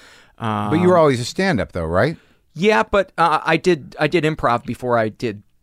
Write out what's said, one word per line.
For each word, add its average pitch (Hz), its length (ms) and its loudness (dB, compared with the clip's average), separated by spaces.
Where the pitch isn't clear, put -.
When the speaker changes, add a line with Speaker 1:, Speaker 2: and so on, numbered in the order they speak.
Speaker 1:
Um, 107 320 -4
Speaker 2:
But 156 100 2
you 180 80 4
were 180 100 6
always 143 220 4
a 123 40 -6
stand-up, 160 480 -2
though, 85 120 -6
right? 101 320 0
Speaker 1:
Yeah, 214 280 2
but, 196 360 -2
uh, 160 260 2
I 160 120 2
did, 160 440 -2
I 156 60 0
did 160 180 0
improv 139 400 -2
before 120 340 -4
I 110 100 0
did, 104 340 -8